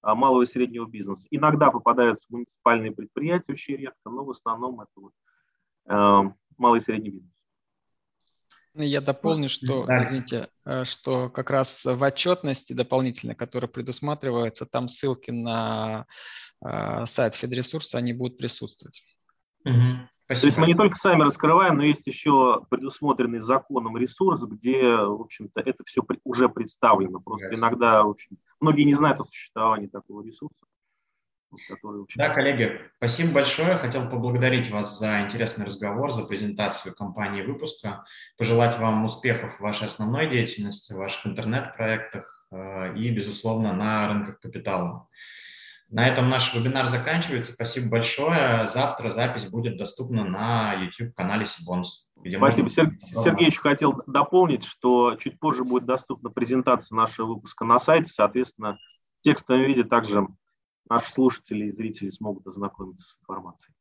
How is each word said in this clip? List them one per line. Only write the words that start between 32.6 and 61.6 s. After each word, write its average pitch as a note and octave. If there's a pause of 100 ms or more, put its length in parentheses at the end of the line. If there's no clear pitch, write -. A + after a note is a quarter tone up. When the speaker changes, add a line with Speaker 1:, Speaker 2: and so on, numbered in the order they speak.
Speaker 3:
спасибо D#3
большое. D#3
Хотел B2+
поблагодарить B2
вас G#2
за G#2+
интересный G#2
разговор, G#2
за A#2
презентацию G2+
компании G#2
выпуска, B2+ (320)
пожелать A#2
вам A2
успехов A2
в -
вашей G#2
основной C3
деятельности, G#2
в F#2+
ваших G2
интернет-проектах, A2
э, F#2+
и, A#2
безусловно, G#2+
на G#2+
рынках -
капитала. - (840)
На A#2
этом B2
наш B2+
вебинар B2+
заканчивается. C3
Спасибо A#2
большое. A#2
Завтра B2+
запись A2+
будет A2+
доступна A#2
на G#2+
YouTube-канале G2
Сибонс, F2+
где F2+
Speaker 1:
Спасибо. B2+
Speaker 3:
можно -
Speaker 1:
Сер-, -
Сергей A#2
ещё -
хотел C#3+
дополнить, C#3+
что B2
чуть -
позже C3
будет B2
доступна B2
презентация B2
нашего A2+
выпуска -
на A#2
сайте. D#3+
Соответственно, G#2+ (420)
в -
текстовом C3
виде C3+
также G#2 (640)
наши A#2
слушатели A#2+